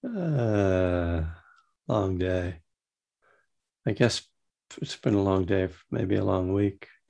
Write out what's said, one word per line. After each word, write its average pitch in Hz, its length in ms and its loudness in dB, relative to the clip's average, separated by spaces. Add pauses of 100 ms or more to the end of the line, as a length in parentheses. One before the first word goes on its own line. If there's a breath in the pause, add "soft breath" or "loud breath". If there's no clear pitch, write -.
Uh, 98 1200 0 (640 loud breath)
long 95 300 0
day. 90 380 -2 (1300 soft breath)
I 110 60 0
guess 120 280 2 (640)
it's - 140 -10
been 117 180 0
a 101 80 4
long 95 240 2
day, 92 240 0 (200)
maybe 101 260 -2
a 101 80 0
long 95 280 0
week 101 360 -2 (220)